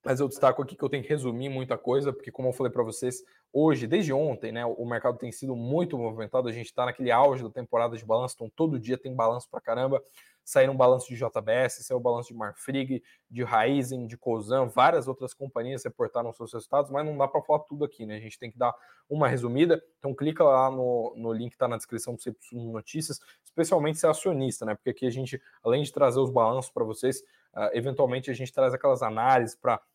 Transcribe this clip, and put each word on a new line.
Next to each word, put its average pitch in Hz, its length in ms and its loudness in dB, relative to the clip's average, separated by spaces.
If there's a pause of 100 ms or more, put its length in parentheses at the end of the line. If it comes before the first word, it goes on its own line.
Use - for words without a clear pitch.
Mas 131 160 0
eu 143 80 2
destaco 135 320 2
aqui - 160 -8
que - 60 -6
eu 135 80 -2
tenho 139 120 -4
que 120 60 -14
resumir 131 400 -2
muita 131 300 -4
coisa, 139 340 0
porque - 180 -12
como 127 180 -2
eu 123 40 0
falei 127 180 -2
pra 123 120 -2
vocês, 123 400 -4 (280)
hoje, 143 360 4
desde 156 260 2
ontem, 131 400 -2
né, 117 120 -6
o 120 200 -4
mercado 120 320 -2
tem 120 160 -10
sido 131 240 -6
muito 143 400 -2
movimentado, 117 520 -2
a 113 40 -4
gente 117 220 -10
tá 123 120 0
naquele 123 240 -4
auge 127 320 6
da 113 80 -10
temporada 117 460 -2
de 110 80 -14
balanço, 117 300 0
então 113 200 -12
todo 160 240 0
dia 117 200 -2
tem 131 160 -10
balanço 120 360 0
pra 127 100 -10
caramba. 123 420 0 (400)
Saíram 135 320 4
balanço 127 320 6
de 123 100 -12
J 117 260 -2
B 110 100 0
S, 123 320 0
saiu 127 160 -2
balanço 120 280 -2
de 117 60 -18
Marfrig, 127 680 -6 (280)
de 120 140 -4
Raizen, 123 640 2
de 117 100 -14
Cosan, 117 500 0
várias 127 400 4
outras 131 280 -8
companhias 127 500 -8
reportaram 117 480 -4
seus 113 200 -14
resultados, 139 380 -2
mas 143 140 -2
não 151 120 -6
dá 135 120 2
pra 147 140 -2
falar 151 180 2
tudo 147 240 -6
aqui, 127 220 -10
né? 107 100 -10
A 107 40 -10
gente 110 180 -16
tem 120 120 -12
que 117 80 -20
dar 120 160 0 (340)
uma 147 200 2
resumida, 131 560 2 (140)
então 139 160 -6
clica 156 280 0
lá 131 280 6
no, 123 440 -2
no 117 160 -6
link 120 220 -6
que - 60 -20
tá 127 100 0
na 117 80 -2
descrição 117 380 -8
do 117 60 -14
Suno 117 520 -10
Notícias, 147 480 -8 (240)
especialmente 160 540 0
se - 80 0
é - 20 6
acionista, 143 560 0
né? 107 100 -2
Porque - 160 -6
aqui - 160 -4
a 123 40 2
gente, 127 300 -8 (220)
além 127 200 2
de 147 100 -6
trazer 131 260 4
os 131 120 2
balanços 120 420 2
pra 117 120 -2
vocês, 131 380 -2 (300)
ah, 104 220 -2
eventualmente 127 560 0
a 123 40 -4
gente 123 180 -8
traz 131 200 4
aquelas 131 300 2
análises 117 520 4
pra 120 260 0 (140)